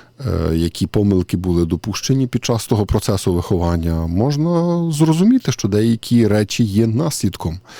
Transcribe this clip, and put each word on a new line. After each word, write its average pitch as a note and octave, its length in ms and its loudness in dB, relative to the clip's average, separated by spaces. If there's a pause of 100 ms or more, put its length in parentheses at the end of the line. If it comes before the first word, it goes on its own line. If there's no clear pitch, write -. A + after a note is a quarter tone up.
(200)
е, E2 360 -2
які E2 320 -2
помилки G2 500 0
були F2 280 0
допущені G#2+ 640 -2
під - 180 -4
час A#2 220 -2
того G#2+ 180 0
процесу G2 480 0
виховання. E2+ 760 0
Можна E3 840 0
зрозуміти, D#3+ 600 2
що - 160 -4
деякі A2+ 600 2
речі G#2 360 2
є A2 240 2
наслідком A2 720 -2 (200)